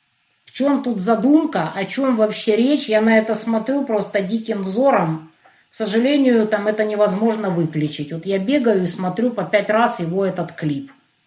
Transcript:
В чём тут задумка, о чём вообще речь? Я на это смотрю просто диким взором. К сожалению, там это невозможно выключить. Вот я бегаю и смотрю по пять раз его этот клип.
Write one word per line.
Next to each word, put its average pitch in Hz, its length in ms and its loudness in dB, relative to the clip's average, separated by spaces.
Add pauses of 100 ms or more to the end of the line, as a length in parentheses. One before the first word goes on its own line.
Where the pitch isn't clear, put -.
(440)
В - 80 -20
чём 277 320 0
тут 220 160 -2
задумка, 220 720 2
о 196 100 -6
чём 262 300 -2
вообще 214 400 0
речь? 254 340 2
Я 214 120 2
на 220 180 4
это 220 160 0
смотрю 233 500 -2
просто 202 360 -2
диким 208 420 -4
взором. 190 680 0 (380)
К - 40 -20
сожалению, 240 720 2
там 208 220 -2
это 214 160 0
невозможно 208 680 0
выключить. 156 600 -4
Вот 165 140 -10
я 196 120 0
бегаю 214 460 2
и - 20 0
смотрю 185 440 -2
по 202 120 -4
пять 202 280 0
раз 226 280 2
его 180 260 -2
этот 180 280 -4
клип. 143 400 -6 (340)